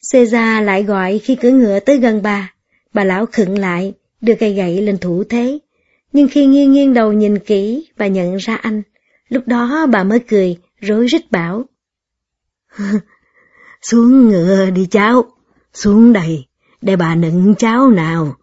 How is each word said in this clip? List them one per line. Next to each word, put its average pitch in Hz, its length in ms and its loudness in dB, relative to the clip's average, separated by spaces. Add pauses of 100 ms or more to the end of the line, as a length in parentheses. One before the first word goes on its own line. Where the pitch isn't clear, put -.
(120)
Caesar 226 540 0
lại 196 180 -2
gọi 196 360 -4
khi 262 160 -4
cưỡi 247 160 0
ngựa 220 280 2
tới 285 180 0
gần 226 240 0
bà. 202 320 -6 (400)
Bà 208 100 -2
lão 190 220 -2
khựng 202 320 -2
lại, 190 360 -6 (280)
đưa 220 180 2
cây 214 140 -2
gậy 185 280 -4
lên 202 160 -4
thủ 180 320 -4
thế. 247 300 -4 (540)
Nhưng 285 140 4
khi 285 180 2
nghiêng 277 260 4
nghiêng 277 220 4
đầu 220 200 2
nhìn 208 260 0
kỹ, 214 480 -4 (100)
bà 208 100 -4
nhận 185 280 -4
ra 196 200 -6
anh. 214 260 -8 (480)
Lúc 254 180 -4
đó 247 380 -2
bà 220 180 0
mới 208 160 0
cười, 190 380 -2 (220)
rối 214 280 -2
rít 320 240 -4
bảo, 185 340 -6 (1120)
<laughs> 202 240 -4 (800)
"Xuống 240 480 4
ngựa 190 400 2
đi 185 220 -2
cháu, 233 340 2 (480)
xuống 220 400 4
đây, 160 320 -4 (360)
để 190 140 -2
bà 165 200 0
nựng 175 420 2
cháu 240 320 2
nào." 165 540 -2